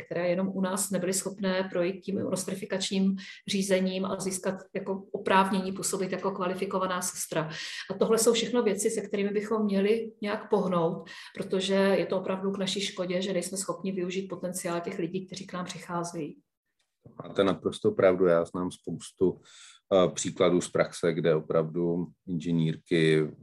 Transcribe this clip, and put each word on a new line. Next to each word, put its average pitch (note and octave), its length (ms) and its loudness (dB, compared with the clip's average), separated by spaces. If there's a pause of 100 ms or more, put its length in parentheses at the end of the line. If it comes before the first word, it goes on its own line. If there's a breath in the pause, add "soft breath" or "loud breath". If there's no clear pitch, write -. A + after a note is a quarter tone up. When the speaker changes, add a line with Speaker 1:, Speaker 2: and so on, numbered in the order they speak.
Speaker 1:
které E3+ 240 -2
jenom F#3 240 2
u F#3+ 80 -2
nás F#3+ 280 -2
nebyly F3+ 240 0
schopné F#3+ 580 -2
projít F3+ 300 -2
tím G3 140 -4
nostrifikačním F#3+ 1000 0 (320 loud breath)
řízením F#3+ 580 2
a F#3+ 140 -4
získat F#3 360 -4 (180)
jako G3 380 -6
oprávnění F#3+ 600 2
působit F#3+ 400 -2
jako G3 200 -2
kvalifikovaná F#3 720 -2
sestra. D#3+ 480 -4 (420 loud breath)
A - 20 -4
tohle A3 240 4
jsou A3+ 160 6
všechno A#3 300 2
věci, G#3 260 2
se G3+ 120 0
kterými G3+ 280 -2
bychom G#3+ 360 0
měli G3+ 460 2 (100)
nějak G#3 280 -4
pohnout, F3+ 600 2 (260 loud breath)
protože F#3+ 380 -2
je G3 320 4
to F#3+ 140 -2
opravdu F#3+ 320 -2
k G3 60 -4
naší G3 240 -2
škodě, F3+ 400 -2
že G3 120 -2
nejsme F3 240 -2
schopni F#3+ 340 -4
využít F#3 360 -4
potenciál F3+ 540 -6
těch - 180 -8
lidí, F#3+ 280 -4
kteří - 200 -12
k - 60 -12
nám F3+ 120 -6
přicházejí. E3+ 720 -6 (840)
Speaker 2:
Máte F2 200 2
naprosto F#2+ 480 0
pravdu, F#2 340 6
já E2+ 200 6
znám F2+ 260 -4
spoustu, - 720 -2 (520 loud breath)
eh, F2+ 180 6
příkladů F2 500 2
z - 80 -8
praxe, E2 440 0
kde D#2+ 220 2
opravdu E2 720 0 (200)
inženýrky, D#2+ 1040 2 (120)